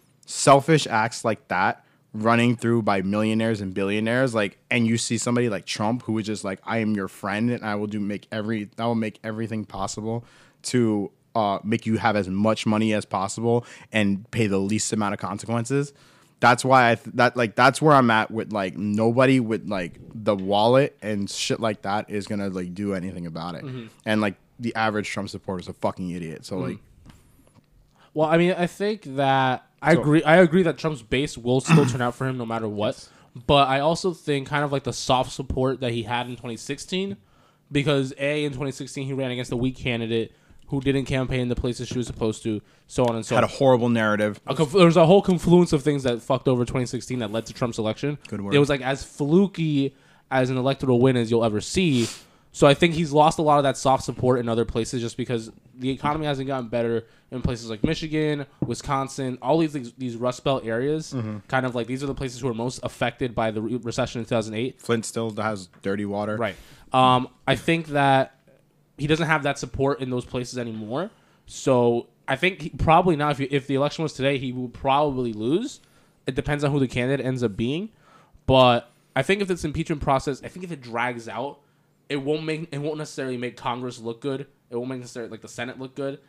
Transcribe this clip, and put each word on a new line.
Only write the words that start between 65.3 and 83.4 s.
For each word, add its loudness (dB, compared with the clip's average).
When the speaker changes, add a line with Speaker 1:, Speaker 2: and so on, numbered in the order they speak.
Speaker 1:
has -6
dirty -4
water. -4
Speaker 2:
Right. -2
Um, 4
I 2
think -2
that 2
he -4
doesn't 2
have 2
that -2
support -2
in -6
those -4
places -8
anymore. -6
So 2
I -2
think 0
he, -10
probably 4
now, 0
if -2
you, -2
if 0
the 0
election 0
was -2
today, 0
he -6
will -6
probably 0
lose. -2
It -4
depends -2
on 2
who 0
the 2
candidate -2
ends -2
up -2
being. -2
But 4
I 0
think 0
if -2
this -4
impeachment -4
process, -2
I -10
think -16
if -14
it -12
drags -6
out, -10
it -4
won't -2
make, -6
it -8
won't -6
necessarily -8
make -8